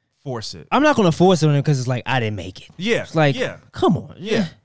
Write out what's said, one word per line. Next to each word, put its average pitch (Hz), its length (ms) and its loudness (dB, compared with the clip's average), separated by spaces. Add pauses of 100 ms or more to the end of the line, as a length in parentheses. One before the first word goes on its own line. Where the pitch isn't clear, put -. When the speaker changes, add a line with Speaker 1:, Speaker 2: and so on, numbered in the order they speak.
(220)
Speaker 1:
Force 123 320 -10
it. 80 180 -18
Speaker 2:
I'm 254 100 2
not 294 140 4
gonna 185 160 4
force 175 320 4
it - 20 6
on 147 80 4
them 139 80 2
'cause 143 160 0
it's 120 80 -6
like, 123 180 -4
I 131 140 -2
didn't 107 180 -2
make 92 260 -12
it. - 140 -20
Speaker 1:
Yeah. 180 260 -2
Speaker 2:
It's - 120 -12
like, 151 220 2
Speaker 1:
Yeah. 143 220 -6 (120)
Speaker 2:
come - 260 0
on. - 220 -10
Speaker 1:
Yeah. 190 300 -2 (160)